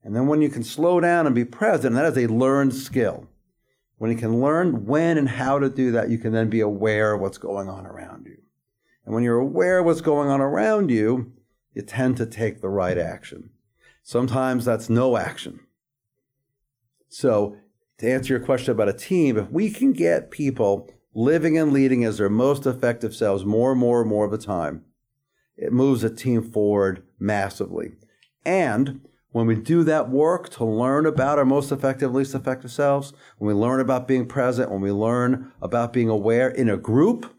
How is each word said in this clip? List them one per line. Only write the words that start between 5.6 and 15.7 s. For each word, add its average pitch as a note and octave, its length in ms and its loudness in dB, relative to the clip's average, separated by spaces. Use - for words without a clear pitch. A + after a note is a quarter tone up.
do C3 240 0
that, A2+ 180 0
you A2+ 80 0
can A2+ 140 -4
then A2+ 180 0
be A2+ 100 0
aware G#2+ 520 0
of G2+ 80 -2
what's G2 180 -6
going G2 300 -6
on F#2+ 180 -14
around F2+ 400 -18
you. - 120 -20
And G#2+ 100 -6
when A#2 80 0
you're A#2 160 2
aware F3+ 400 2
of F3 80 2
what's E3 140 2
going D3 300 2
on C#3 100 2
around F#3+ 500 0
you, A#2 420 0
you G#2 80 -8
tend B2+ 340 -2
to A#2 100 -4
take A2 340 -6
the F#2+ 80 -6
right F#2 300 0
action. - 520 -10
Sometimes B2+ 600 -2
that's A2+ 240 -2
no A#2+ 260 4
action. - 440 -8